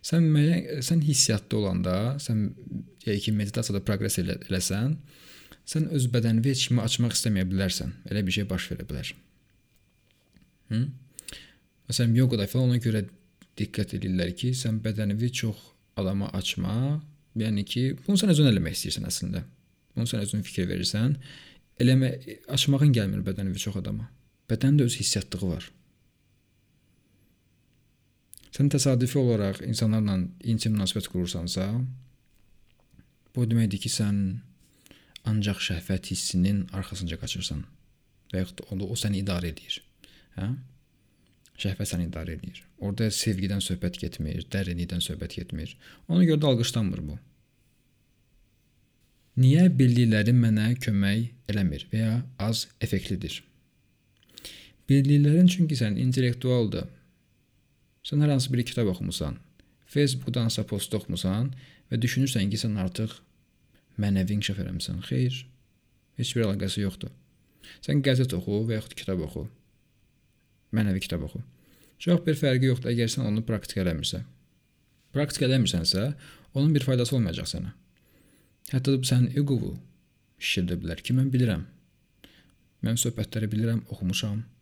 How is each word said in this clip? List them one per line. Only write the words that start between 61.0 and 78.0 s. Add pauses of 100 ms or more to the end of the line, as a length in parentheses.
və
düşünürsən
ki,
sən
artıq (880)
mənəvi
inkişaf
eləmisən.
Xeyr, (800)
heç
bir
əlaqəsi
yoxdur. (720)
Sən
qəzet
oxu
və
yaxud
kitab
oxu. (1300)
Mənəvi
kitab
oxu. (640)
Çox
bir
fərqi
yoxdur,
əgər
sən
onu
praktik
eləmirsən. (920)
Praktik
eləmirsənsə, (500)
onun
bir
faydası
olmayacaq
sənə. (1040)